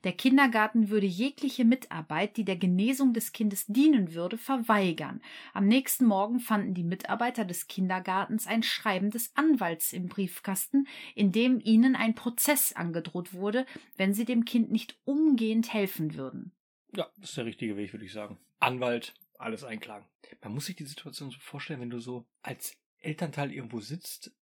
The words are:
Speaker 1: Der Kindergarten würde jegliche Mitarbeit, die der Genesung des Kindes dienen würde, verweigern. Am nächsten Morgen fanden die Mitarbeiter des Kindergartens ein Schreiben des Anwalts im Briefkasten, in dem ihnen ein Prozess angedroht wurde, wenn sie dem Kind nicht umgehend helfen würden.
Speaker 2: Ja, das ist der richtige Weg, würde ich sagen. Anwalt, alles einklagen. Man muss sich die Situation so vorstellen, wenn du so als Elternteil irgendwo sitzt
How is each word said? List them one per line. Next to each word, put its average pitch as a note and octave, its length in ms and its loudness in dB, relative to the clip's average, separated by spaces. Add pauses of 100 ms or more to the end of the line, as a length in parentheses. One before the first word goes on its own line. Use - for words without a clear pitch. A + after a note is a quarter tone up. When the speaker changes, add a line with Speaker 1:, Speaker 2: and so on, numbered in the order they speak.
Speaker 1:
Der F#3 80 -2
Kindergarten A3+ 760 4
würde G#3 160 2
jegliche B3+ 580 -2
Mitarbeit, F#3+ 720 2
die A3+ 80 -2
der F#3 140 -2
Genesung A3 560 4
des A3+ 180 -4
Kindes G3+ 360 -2
dienen A3+ 460 6
würde, F3 240 -4
verweigern. G3+ 840 0 (320)
Am G3 120 2
nächsten B3+ 400 4
Morgen A3 360 4
fanden G#3 320 0
die F3 100 -2
Mitarbeiter G#3+ 640 -2
des F3 240 -8
Kindergartens F#3 760 -2
ein A3+ 180 0
Schreiben G3 460 0
des A#3 280 -6
Anwalts A3+ 560 2
im F3+ 160 -6
Briefkasten, G3 760 -2 (300)
in G3+ 160 4
dem A#3+ 320 2
ihnen A3+ 320 6
ein A3+ 180 0
Prozess C4+ 600 0
angedroht E3+ 580 -6
wurde, G#3 340 -2 (300)
wenn F#3+ 180 2
sie A3 120 0
dem A#3 180 2
Kind A#3 260 0
nicht - 360 -4
umgehend A3+ 680 4
helfen F3 420 -2
würden. C3+ 360 -10 (440)
Speaker 2:
Ja, F#3+ 120 -4 (100)
das G3 140 -16
ist - 60 -8
der B2 80 -4
richtige A2 300 -4
Weg, G2+ 160 -6
würde G#2+ 140 -12
ich F#2+ 80 -16
sagen. G#2 240 -12 (220)
Anwalt, B2 560 0 (240)
alles A2+ 240 -8
einklagen. A2 420 -12 (380)
Man G#2 100 -10
muss C#3+ 140 -6
sich F#3 80 -10
die D#3 100 -14
Situation C#3 460 -14
so A#2+ 80 -18
vorstellen, C#3+ 420 -10
wenn A#2+ 80 -8
du A#2+ 80 -8
so A#2+ 300 -10 (160)
als - 340 -10 (220)
Elternteil D3 520 -6
irgendwo A#2+ 280 -8
sitzt - 520 -12 (100)